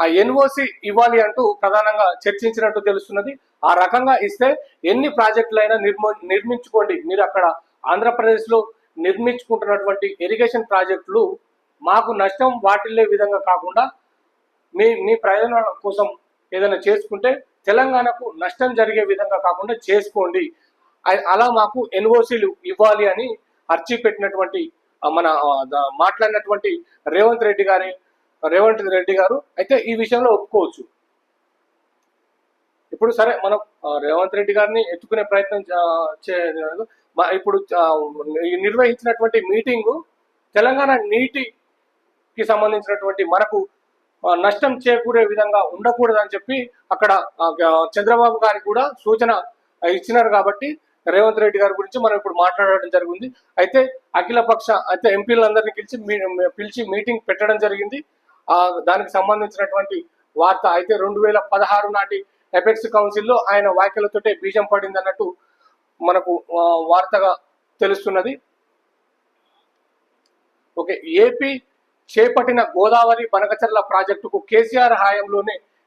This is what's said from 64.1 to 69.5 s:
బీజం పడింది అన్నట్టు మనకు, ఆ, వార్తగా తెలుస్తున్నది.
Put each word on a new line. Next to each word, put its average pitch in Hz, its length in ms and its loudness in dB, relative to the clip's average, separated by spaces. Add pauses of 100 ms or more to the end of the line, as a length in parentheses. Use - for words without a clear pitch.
బీజం 202 280 -2
పడింది 196 260 -2
అన్నట్టు 190 380 -6 (640)
మనకు, 180 500 0
ఆ, 170 100 0
వార్తగా 170 720 2 (460)
తెలుస్తున్నది. 196 600 -2 (2250)